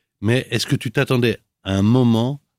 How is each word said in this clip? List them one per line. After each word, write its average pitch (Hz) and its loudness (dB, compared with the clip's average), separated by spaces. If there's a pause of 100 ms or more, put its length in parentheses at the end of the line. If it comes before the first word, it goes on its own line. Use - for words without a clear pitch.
(220)
mais 117 0
est-ce 120 -4
que 135 0
tu - -6
t'attendais 120 -2 (240)
à 98 -4
un 98 2
moment 120 2 (200)